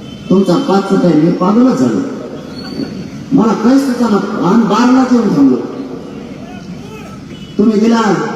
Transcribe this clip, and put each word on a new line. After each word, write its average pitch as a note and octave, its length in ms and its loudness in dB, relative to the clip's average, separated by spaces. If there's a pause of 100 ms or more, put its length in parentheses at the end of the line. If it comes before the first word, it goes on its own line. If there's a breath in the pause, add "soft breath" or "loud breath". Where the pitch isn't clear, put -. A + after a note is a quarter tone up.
(300)
तुमचा F#3 260 4
पाचचा G3 480 0
टाइम, D#3 220 4
मी E3+ 60 4
पागलच G#3 480 2
झालो, A2+ 200 2 (1300)
मला G#3+ 220 4
काही A#3+ 260 4
सुचना. G#3+ 680 0
आणि A3+ 160 4
बारालाच B3 500 2
येऊन G#3 220 2
थांबलो, C3+ 200 4 (2000)
तुम्ही G#3 220 4
दिला A3+ 220 4 (340)